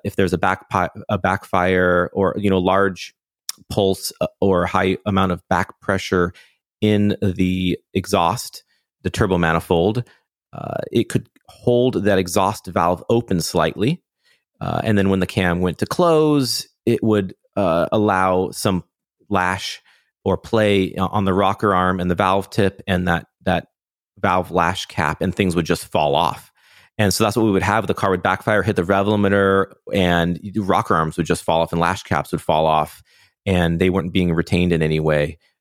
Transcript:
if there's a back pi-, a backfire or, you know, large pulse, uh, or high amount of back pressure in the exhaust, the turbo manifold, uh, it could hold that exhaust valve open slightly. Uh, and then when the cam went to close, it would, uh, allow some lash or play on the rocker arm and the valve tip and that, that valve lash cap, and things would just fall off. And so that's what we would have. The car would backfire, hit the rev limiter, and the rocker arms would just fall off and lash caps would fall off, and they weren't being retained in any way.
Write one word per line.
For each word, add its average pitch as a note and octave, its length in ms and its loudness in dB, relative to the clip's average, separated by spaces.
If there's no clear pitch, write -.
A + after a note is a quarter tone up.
if G2+ 120 -8
there's F#2 160 2
a E2+ 60 0
back F#2+ 320 -2
pi-, F#2 180 0
a G2+ 80 -2
backfire F#2 960 0
or, F#2+ 240 0
you G2+ 100 4
know, F#2+ 100 4
large F#2+ 560 0
pulse, F#2+ 420 -2
uh, F2+ 40 -2
or F#2 240 2
high F#2+ 400 0
amount F#2+ 280 0
of - 160 -8
back F#2 340 -2
pressure F#2 500 -2
in G#2 420 2
the F#2 560 0
exhaust, F#2+ 680 -2
the F#2 60 -4
turbo F#2 280 0
manifold, E2+ 640 0
uh, - 280 -8
it - 160 0
could - 220 -4
hold A#2+ 560 0
that G2 140 4
exhaust F#2+ 480 0
valve F2+ 420 0
open A#2 320 0
slightly. F2+ 640 -2
Uh, - 240 -4
and G#2 140 2
then G2 100 2
when F#2+ 120 2
the F2+ 60 -2
cam F2+ 340 0
went F2+ 180 -2
to - 80 -2
close, D#3 840 0
it A#2 180 0
would, G#2 320 2
uh, E2+ 340 2
allow F#2+ 600 2
some F#2 340 -2
lash F#2 500 -2
or F#2+ 120 0
play G2+ 600 0
on F#2+ 280 -2
the F#2+ 80 2
rocker G2 400 0
arm F#2 280 0
and F2+ 100 -2
the F2 40 0
valve F#2+ 360 0
tip G2 360 0
and F2+ 220 0
that, E2+ 200 -2
that F2+ 260 -2
valve F#2 320 0
lash F2 360 0
cap, D#2+ 360 -4
and F2+ 120 -2
things F2+ 220 0
would E2 100 0
just E2+ 200 -2
fall D2+ 280 0
off. - 380 -2
And G2+ 160 2
so A2 100 0
that's G#2 120 0
what A2 100 2
we G#2+ 40 2
would F#2+ 120 2
have. G2+ 240 0
The - 80 0
car G2 160 0
would F2+ 120 -2
backfire, G2+ 400 0
hit G2+ 140 0
the F2 80 0
rev G2 220 0
limiter, G2 680 2
and F2 500 2
the G2+ 180 -6
rocker F#2+ 340 0
arms D#2+ 220 0
would E2 100 -2
just - 180 -2
fall E2 180 2
off D#2+ 100 -4
and E2+ 80 0
lash F2 220 0
caps - 300 -4
would E2+ 100 -4
fall D#2+ 240 0
off, D#2 360 -2
and F2 360 0
they F#2 100 2
weren't F2+ 220 -2
being F2+ 200 0
retained E2+ 400 0
in D#2+ 100 0
any D#2 180 0
way. D2+ 380 -2